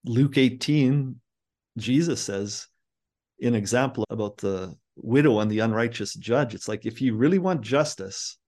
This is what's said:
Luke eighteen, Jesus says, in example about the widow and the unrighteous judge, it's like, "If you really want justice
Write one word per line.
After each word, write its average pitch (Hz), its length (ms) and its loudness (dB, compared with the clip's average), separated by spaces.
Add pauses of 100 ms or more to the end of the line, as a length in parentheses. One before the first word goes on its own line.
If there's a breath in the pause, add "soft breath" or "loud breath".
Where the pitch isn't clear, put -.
Luke 135 340 2
eighteen, 131 800 2 (580)
Jesus 131 420 0
says, 101 480 -8 (680)
in 120 160 0
example 113 560 0
about 104 280 -6
the 92 360 -4 (220)
widow 127 440 4
and 107 120 0
the 107 80 0
unrighteous 113 560 -2
judge, 110 400 0
it's - 120 -12
like, 107 180 -8
"If 110 140 -8
you 127 160 0
really 151 240 4
want 175 220 -2
justice 110 760 -4 (100)